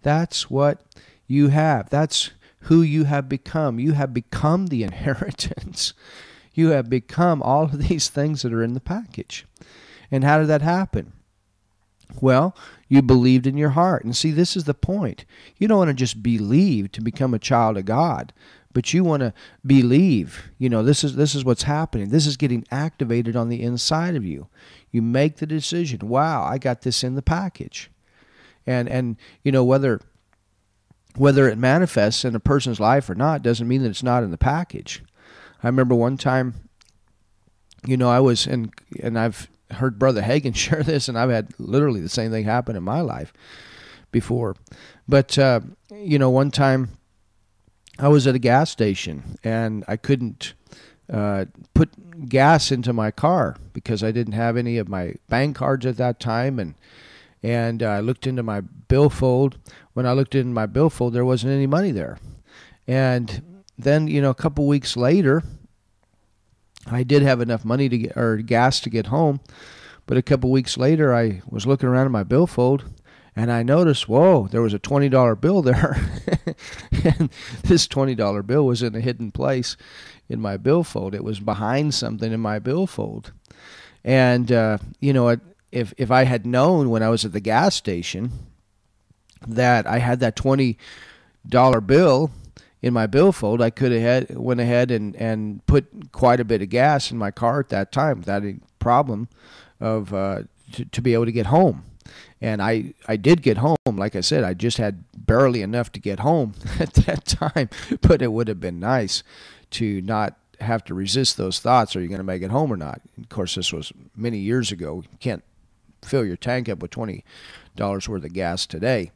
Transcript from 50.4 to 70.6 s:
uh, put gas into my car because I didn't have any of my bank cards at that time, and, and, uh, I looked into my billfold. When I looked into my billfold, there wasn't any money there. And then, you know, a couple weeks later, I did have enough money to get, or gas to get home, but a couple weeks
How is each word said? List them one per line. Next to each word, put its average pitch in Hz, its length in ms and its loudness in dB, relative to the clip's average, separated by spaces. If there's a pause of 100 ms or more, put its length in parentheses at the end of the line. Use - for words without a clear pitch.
uh, 104 360 -4 (260)
put 160 560 -2
gas 139 440 4
into 123 200 -2
my 110 180 0
car 151 460 0 (160)
because 107 300 -6
I 110 80 -2
didn't 110 240 -4
have 117 220 0
any 120 220 -2
of 104 100 -4
my 92 260 -6 (140)
bank 131 280 -2
cards 131 300 -2
at 127 120 -2
that 123 220 -2
time, 120 380 -2
and, 82 160 -8 (680)
and, 117 400 -2
uh, 113 60 -2
I 104 120 -2
looked 117 260 -4
into 127 160 -4
my 107 180 -4
billfold. 131 960 2 (340)
When 123 120 -2
I 123 80 2
looked 135 220 0
into 123 180 0
my 110 140 -2
billfold, 123 480 0
there 123 100 2
wasn't 127 280 0
any 139 140 2
money 165 260 0
there. 80 260 -6 (720)
And 127 720 -2 (160)
then, 151 300 2
you 151 120 0
know, 139 100 4
a 123 40 0
couple 147 320 -2
weeks 143 300 0
later, 147 460 4 (1500)
I 120 140 -2
did 139 200 4
have 135 180 4
enough 117 240 -2
money 131 240 0
to 120 100 0
get, - 180 -4
or 113 220 0
gas 120 420 2
to 120 100 -8
get 110 160 -2
home, 139 340 0 (640)
but 123 100 0
a 127 60 2
couple 131 280 0
weeks 131 260 0